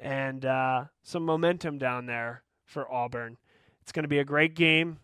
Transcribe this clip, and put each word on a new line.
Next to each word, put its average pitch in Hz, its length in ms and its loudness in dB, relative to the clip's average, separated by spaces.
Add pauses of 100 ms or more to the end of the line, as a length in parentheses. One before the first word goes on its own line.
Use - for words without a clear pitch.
and, 135 440 -4
uh, 131 400 2 (200)
some 170 200 -4
momentum 165 540 2
down 123 280 -2
there 117 360 -6 (220)
for 135 280 -8
Auburn. 120 440 -4 (460)
It's - 100 -18
gonna 156 160 -2
be 143 100 2
a 143 60 4
great 151 300 4
game, 160 500 2